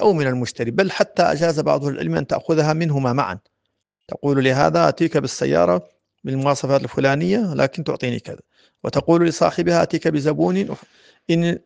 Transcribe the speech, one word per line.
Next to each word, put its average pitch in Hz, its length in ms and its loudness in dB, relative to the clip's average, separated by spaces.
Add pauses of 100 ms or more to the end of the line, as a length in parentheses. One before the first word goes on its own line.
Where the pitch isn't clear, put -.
أو 214 120 4
من 147 140 0
المشتري، 123 440 -4
بل 175 200 0
حتى - 320 0
أجاز 156 380 0
بعض 143 240 0
العلم 151 300 -4
أن 156 120 -2
تأخذها 156 460 0
منهما 143 400 0
معاً، 104 260 -2 (680)
تقول 139 360 0
لهذا: 156 440 4
"أتيك 160 280 0
بالسيارة 139 840 0 (260)
بالمواصفات 135 580 0
الفلانية 156 720 0
لكن 139 300 -2
تعطيني 123 360 -4
كذا"، - 200 -16 (440)
وتقول 170 420 2
لصاحبها: 170 560 0
"أتيك 165 260 -2
بزبون 151 680 -2 (540)
إن 170 360 0